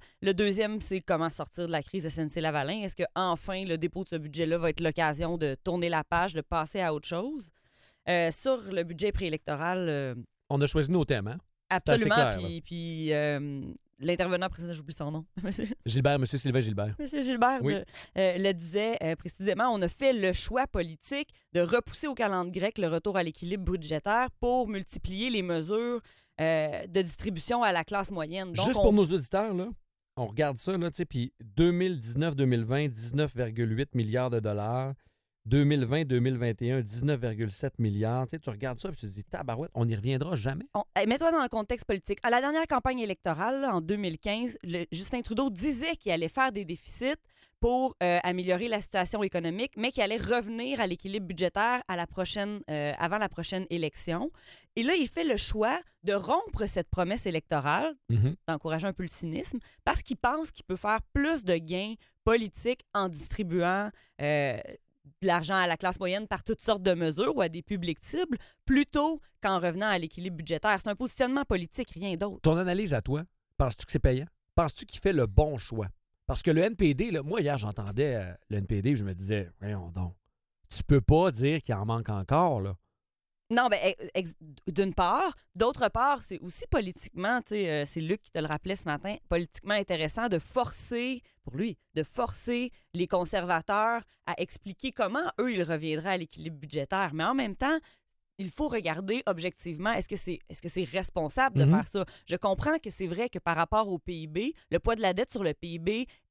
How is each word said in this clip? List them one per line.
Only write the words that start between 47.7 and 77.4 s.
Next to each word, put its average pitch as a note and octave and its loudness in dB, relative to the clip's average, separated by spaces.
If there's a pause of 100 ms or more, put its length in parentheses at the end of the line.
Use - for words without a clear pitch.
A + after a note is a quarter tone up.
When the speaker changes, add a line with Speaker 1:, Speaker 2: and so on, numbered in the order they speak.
Speaker 1:
euh, F3 4
améliorer F3+ 0
la G#3 -2
situation G3 -2
économique, F3+ -2
mais A#3 0
qu'il A#3+ 0
allait G#3+ 0
revenir A#3 -2
à G3+ 2
l'équilibre F#3+ -6
budgétaire G3 0
à F#3 -4
la E3+ -4
prochaine, G3+ -4
euh, D3 -2
avant E3+ 0
la G#3 -2
prochaine F#3 -6
élection. E3+ -4 (460)
Et A3+ 2
là, D#4 4
il D4 2
fait E4+ -4
le C4 2
choix A3 0 (240)
de G3 0
rompre B3+ 0
cette F3+ -2
promesse F#3 0
électorale, E3 0 (140)
Speaker 2:
Mhm. A#2+ 4 (120)
Speaker 1:
d'encourager D#3+ -2
un F#3+ -2
peu F#3 -8
le E3 -6
cynisme, F3 -6 (260)
parce - 2
qu'il B3+ -4
pense D#4 0
qu'il - -16
peut F#3 -6
faire G#3+ 0 (140)
plus C#4+ 2
de F3+ 4
gains F3+ -4 (320)
politiques A3+ 2 (120)
en G3 2
distribuant, F3+ 0 (320)
euh, C#3+ 2 (640)
de F#3+ 0
l'argent F3 2
à F#3 4
la E3 0
classe F3+ -2
moyenne G3 -2
par F#3 -4
toutes A3 -4
sortes G#3 0
de F#3 6
mesures E3+ 0
ou - 4
à F3+ 4
des D#3+ -8
publics F3 -4
cibles, E4 -2 (280)
plutôt D4 4 (200)
qu'en F#3+ 2
revenant F3+ 0
à G3 4
l'équilibre F3 -6
budgétaire. E3 2
C'est G#3+ -4
un G3+ -2
positionnement C4 0
politique, F#3 -2
rien F#3 -4
d'autre. F#3+ -4
Speaker 2:
Ton D#3+ 6
analyse F3+ 0
à A#2 2
toi, D3 -2 (320)
penses-tu - 0
que - -10
c'est D3+ 2
payant ? C3+ 4 (280)
Penses-tu E3 0
qu'il - -12
fait G3 4
le C3 4
bon D3 4
choix ? G#2+ -6 (380)
Parce - -2
que E3+ 4
le D#3 6
N G#3 2
P D#3+ 6
D, G3+ 0
là, D#3 0
moi, F3+ -2